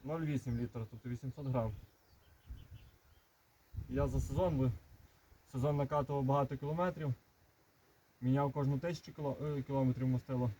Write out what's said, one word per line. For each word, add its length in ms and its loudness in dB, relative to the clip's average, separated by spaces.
нуль 160 -2
вісім 380 0
літра, 320 -2
тобто 180 -12
вісімсот 380 -6
грам. 260 2
Я 200 2
за 120 2
сезон, 360 2
бо 140 4
сезон 240 2
накатував 480 0
багато 320 4
кілометрів, 580 0
міняв 320 2
кожну 260 0
тисячу 340 -6
кіло-, 460 -4
е, 40 -4
кілометрів 460 2
мастила 520 0